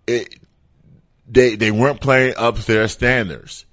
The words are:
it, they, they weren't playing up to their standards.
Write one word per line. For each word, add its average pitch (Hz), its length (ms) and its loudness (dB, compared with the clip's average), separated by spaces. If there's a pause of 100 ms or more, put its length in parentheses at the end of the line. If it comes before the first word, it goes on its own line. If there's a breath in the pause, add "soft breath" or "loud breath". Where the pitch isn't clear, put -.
it, 117 300 -6 (880)
they, 120 300 4
they 107 160 0
weren't 117 300 0
playing 131 340 2
up 113 200 -2
to 110 100 -10
their 110 200 2
standards. 113 880 -4